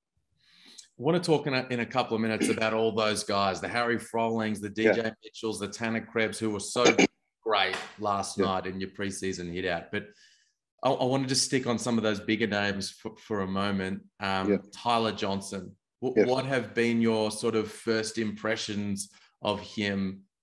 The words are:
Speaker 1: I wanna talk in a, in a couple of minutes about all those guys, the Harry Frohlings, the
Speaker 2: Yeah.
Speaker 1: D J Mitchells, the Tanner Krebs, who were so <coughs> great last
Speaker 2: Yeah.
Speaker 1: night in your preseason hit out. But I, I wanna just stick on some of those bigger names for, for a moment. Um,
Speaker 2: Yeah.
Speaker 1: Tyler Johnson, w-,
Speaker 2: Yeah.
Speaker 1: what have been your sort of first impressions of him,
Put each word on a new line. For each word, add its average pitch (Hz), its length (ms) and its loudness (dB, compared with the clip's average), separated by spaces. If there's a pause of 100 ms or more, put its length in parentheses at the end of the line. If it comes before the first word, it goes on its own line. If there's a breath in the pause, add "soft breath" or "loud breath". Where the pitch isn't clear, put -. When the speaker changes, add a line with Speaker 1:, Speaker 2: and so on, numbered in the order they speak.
(1000 soft breath)
Speaker 1:
I 120 40 -12
wanna 170 180 2
talk 156 260 2
in 139 80 0
a, 127 160 0
in 123 100 0
a 117 60 -2
couple 123 280 0
of 110 80 2
minutes 110 260 2
about 110 240 2
all 110 200 2
those 107 320 0
guys, 98 360 0
the 95 80 -4
Harry 117 300 0
Frohlings, 113 640 -2
the 104 160 -6
Speaker 2:
Yeah. 110 160 6
Speaker 1:
D 113 100 2
J 110 100 -2 (120)
Mitchells, 110 340 -6
the 101 100 -6
Tanner 113 320 -4
Krebs, 110 380 -2
who 110 120 -2
were 101 100 -2
so 123 240 0
<coughs> - 600 2
great 98 320 2 (220)
last 101 400 -2
Speaker 2:
Yeah. 95 80 4
Speaker 1:
night 92 200 0
in 95 140 -6
your 95 100 -6
preseason 95 640 -6
hit 92 120 -4
out. 85 260 -2
But 104 180 -4 (760 soft breath)
I, 131 60 4
I 135 160 0
wanna 135 200 2
just 131 200 2
stick 131 200 0
on 120 120 0
some 117 180 0
of 107 80 2
those 104 160 0
bigger 110 260 0
names 101 440 -2
for, - 260 -12
for 107 240 -4
a 95 60 -2
moment. 98 560 -2 (180)
Um, 95 300 0
Speaker 2:
Yeah. 98 80 4 (120)
Speaker 1:
Tyler 113 420 2
Johnson, 98 640 -6 (280)
w-, 127 200 4
Speaker 2:
Yeah. 117 80 4
Speaker 1:
what 131 140 2
have 123 300 -2
been 117 260 2
your 110 300 2
sort 110 240 0
of 107 180 0
first 110 460 -2
impressions 104 920 -2 (300 soft breath)
of 104 200 0
him, 98 640 -2 (180)